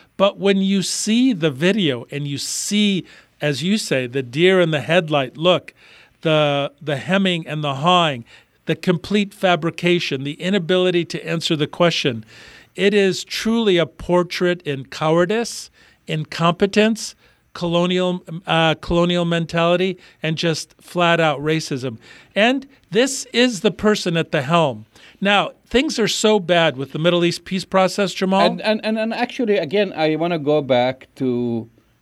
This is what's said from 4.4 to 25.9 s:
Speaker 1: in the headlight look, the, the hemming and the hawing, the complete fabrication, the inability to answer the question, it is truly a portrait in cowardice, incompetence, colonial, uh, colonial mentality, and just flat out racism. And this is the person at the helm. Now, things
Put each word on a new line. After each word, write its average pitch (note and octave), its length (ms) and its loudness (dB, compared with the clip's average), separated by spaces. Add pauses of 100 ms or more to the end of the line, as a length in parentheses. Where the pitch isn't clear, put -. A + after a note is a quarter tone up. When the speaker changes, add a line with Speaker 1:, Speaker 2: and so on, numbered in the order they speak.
Speaker 1:
in D#3+ 100 2
the D3 100 0
headlight D3+ 560 0
look, E3 360 0 (480)
the, D3 500 0 (100)
the C#3+ 160 -4
hemming F3+ 500 -2
and D3+ 160 -8
the C#3 120 -4
hawing, D#3 500 2 (400)
the D#3+ 100 -2
complete G3+ 580 -2
fabrication, E3+ 880 -2
the C#3+ 180 -6
inability F3+ 640 0
to - 220 -10
answer E3 280 -2
the C#3+ 120 0
question, C#3+ 580 -2 (500)
it G3 200 2
is G3 280 2
truly A3 540 0
a D#3+ 80 2
portrait F3 800 -2
in C3+ 220 -6
cowardice, F3 840 -2 (380)
incompetence, F#3 1080 0 (400)
colonial, F3+ 680 0 (220)
uh, D#3+ 300 2
colonial F3 500 0
mentality, E3+ 720 0 (240)
and D#3+ 160 -4
just E3 440 -4
flat E3+ 380 0
out D3+ 200 0
racism. C#3+ 580 -4 (380)
And B3+ 320 2 (240)
this B3 420 0
is A#3 280 2
the G#3 100 2
person G3+ 460 0
at D#3+ 140 -2
the D#3 120 0
helm. C#3 420 0 (340)
Now, F#3+ 320 2 (140)
things C4 320 0